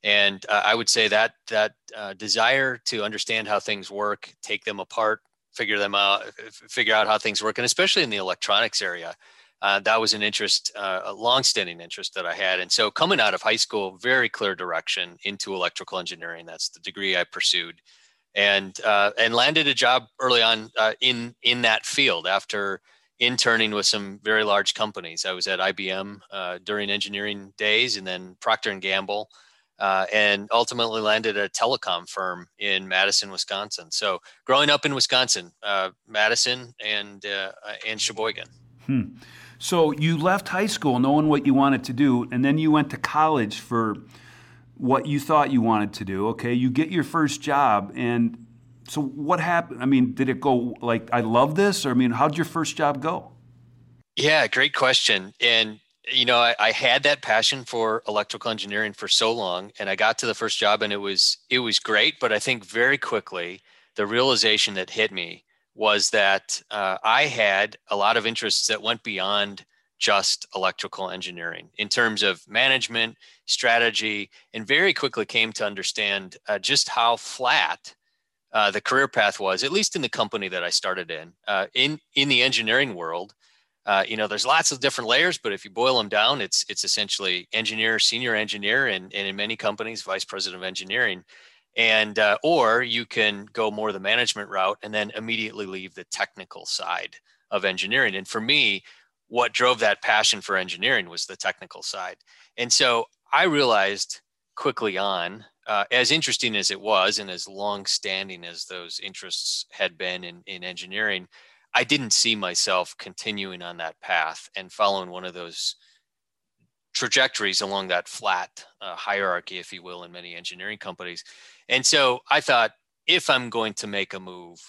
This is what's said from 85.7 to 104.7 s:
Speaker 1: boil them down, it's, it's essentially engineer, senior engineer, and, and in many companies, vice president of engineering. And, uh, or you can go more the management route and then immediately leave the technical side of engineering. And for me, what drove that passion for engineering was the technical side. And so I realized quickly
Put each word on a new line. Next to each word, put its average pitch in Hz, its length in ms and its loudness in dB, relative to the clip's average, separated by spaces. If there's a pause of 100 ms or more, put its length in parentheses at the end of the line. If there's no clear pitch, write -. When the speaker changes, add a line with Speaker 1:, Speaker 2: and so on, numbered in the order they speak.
Speaker 1:
boil 123 280 2
them 104 100 -2
down, 110 320 2
it's, - 280 -2
it's 101 160 -6
essentially 95 680 -2
engineer, 110 460 0
senior 120 360 0
engineer, 107 520 -2
and, 92 260 -4
and 98 140 -4
in 98 80 -4
many 104 220 -4
companies, 110 460 -4
vice 95 220 -6
president 92 380 -8
of 92 40 -8
engineering. 95 580 -4 (520)
And, 110 420 2
uh, 104 240 4
or 127 400 4
you 117 240 -4
can 104 460 -2
go 110 180 0
more 107 220 -4
the 95 60 -6
management 104 520 -2
route 95 320 0
and 107 120 -10
then 107 220 -2
immediately 110 500 -6
leave 95 280 -12
the 90 100 -14
technical - 600 -8
side 87 520 -6 (340)
of 98 140 -2
engineering. 98 500 0
And 95 140 -8
for 110 120 -4
me, 113 440 0 (440)
what 117 240 0
drove 123 280 2
that 104 220 2
passion 107 400 2
for 98 140 -2
engineering 92 520 -2
was 85 180 -8
the 95 100 -14
technical 92 460 -8
side. 92 360 -10 (380)
And 120 160 -2
so 120 340 4 (260)
I 156 120 4
realized 113 760 2 (340)
quickly 107 440 -2